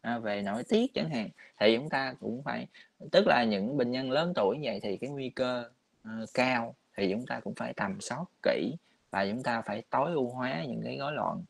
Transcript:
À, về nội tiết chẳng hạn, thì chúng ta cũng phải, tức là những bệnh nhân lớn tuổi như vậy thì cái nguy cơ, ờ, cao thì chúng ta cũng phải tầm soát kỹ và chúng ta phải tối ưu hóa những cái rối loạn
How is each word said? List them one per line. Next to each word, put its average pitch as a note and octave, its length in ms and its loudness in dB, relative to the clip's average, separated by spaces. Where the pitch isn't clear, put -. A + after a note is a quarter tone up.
À, A3+ 180 -4
về G#3 240 -2
nội G#3+ 260 -2
tiết A#3 260 2
chẳng D#3+ 160 -2
hạn, A2+ 180 -2
thì A2+ 160 8
chúng C#3+ 120 -2
ta C3+ 320 -2
cũng A2 220 -6
phải, B2 240 -6
tức G3 140 8
là B2+ 180 6
những A2 320 2
bệnh A#2+ 140 2
nhân C3 200 -2
lớn E3 260 2
tuổi G#2+ 220 4
như C#3+ 100 -4
vậy G#2 140 -4
thì G2+ 140 -2
cái B2+ 140 -6
nguy C3+ 200 -6
cơ, B2 400 -2
ờ, A2 300 -8
cao B2 400 0
thì G2 140 2
chúng A2+ 160 -2
ta A#2+ 140 -4
cũng - 140 -8
phải A#2 200 -6
tầm G2+ 260 -4
soát C3+ 240 -6
kỹ E2 320 2
và G2 200 0
chúng A#2+ 120 -4
ta A#2 200 -2
phải G#2+ 280 -6
tối C#3+ 220 2
ưu C3+ 160 0
hóa B2+ 400 -4
những A2+ 160 -6
cái B2 140 -6
rối C#3 140 -4
loạn C#3+ 380 -2